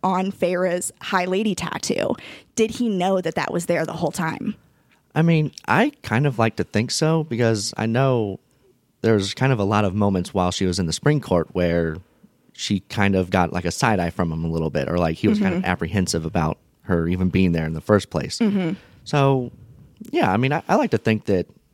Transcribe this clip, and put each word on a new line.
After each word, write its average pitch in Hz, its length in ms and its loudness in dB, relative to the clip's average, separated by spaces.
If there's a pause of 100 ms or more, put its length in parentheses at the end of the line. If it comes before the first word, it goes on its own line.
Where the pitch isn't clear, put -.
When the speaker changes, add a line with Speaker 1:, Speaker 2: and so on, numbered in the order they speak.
Speaker 1:
on 190 280 0
Feyre's 180 600 -2 (120)
High 180 220 -2
Lady 190 280 0
tattoo? - 640 -4 (400)
Did 220 160 2
he 240 180 -2
know 185 320 2
that 165 140 -4
that - 180 -2
was 170 140 -2
there 175 180 2
the - 80 -6
whole 165 180 -2
time? - 440 -4 (580)
Speaker 2:
I 151 80 2
mean, 160 300 4 (160)
I 220 240 2 (100)
kind 127 240 0
of 123 140 0
like 113 160 2
to 92 80 0
think 110 260 -2
so, 160 360 0
because 113 520 0
I 110 80 -2
know 117 540 0 (600)
there's 104 340 2
kind 135 180 2
of 110 60 0
a 101 40 0
lot 104 220 2
of 90 80 0
moments 98 400 0
while 90 160 2
she 92 160 -2
was 90 140 0
in 87 80 0
the 80 60 -2
Spring 147 280 0
Court 87 320 0
where 85 440 0 (560)
she - 260 -4
kind 101 360 0
of 90 140 2
got, 90 240 2
like, 87 120 -4
a 87 60 -2
side 113 280 0
eye 87 100 0
from 85 220 -2
him 80 120 -4
a 82 60 -2
little 80 220 -2
bit, 71 180 -2
or, 87 80 0
like, 82 200 0
he 107 100 0
was 208 100 4
kind 196 160 0
of 185 80 -2
Speaker 1:
Mm-hmm. 92 80 -2
Speaker 2:
apprehensive 87 560 -2
about 80 320 -2 (240)
her 85 260 0
even 92 220 0
being 92 220 2
there 80 160 0
in 80 60 -6
the 80 80 -8
first - 280 2
place. - 300 -6
Speaker 1:
Mm-hmm. 196 320 0 (320)
Speaker 2:
So, 135 480 0 (580)
yeah, 285 220 0
I 98 60 2
mean, 131 140 0
I, 147 160 -4
I 190 80 2
like 254 160 0
to 110 60 2
think 110 280 -2
that 92 200 0 (280)